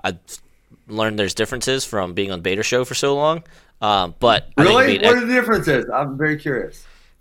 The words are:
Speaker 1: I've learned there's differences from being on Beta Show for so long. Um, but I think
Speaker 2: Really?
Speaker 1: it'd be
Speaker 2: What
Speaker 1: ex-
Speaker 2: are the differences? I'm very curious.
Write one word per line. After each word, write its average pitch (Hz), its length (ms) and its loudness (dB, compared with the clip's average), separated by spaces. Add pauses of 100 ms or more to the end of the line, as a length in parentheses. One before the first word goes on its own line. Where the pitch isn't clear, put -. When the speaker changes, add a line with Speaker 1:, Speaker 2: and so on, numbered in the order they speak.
Speaker 1:
I've 92 140 -4 (680)
learned 107 320 -4
there's 98 160 -2
differences 127 500 -2
from 92 280 -4
being 98 180 -4
on 90 100 -8
Beta 95 220 -2
Show 123 220 0
for 131 100 -8
so 139 200 0
long. 156 280 0 (380)
Um, 98 380 0
but 113 380 4
I 143 60 6
think 180 140 6
Speaker 2:
Really? 262 60 6 (120)
Speaker 1:
it'd - 60 -4
be 220 60 4
Speaker 2:
What 233 80 6
Speaker 1:
ex- 247 80 0
Speaker 2:
are 233 40 -4
the 247 60 0
differences? 180 600 0
I'm 135 240 -4
very 151 200 -2
curious. 123 480 -8 (360)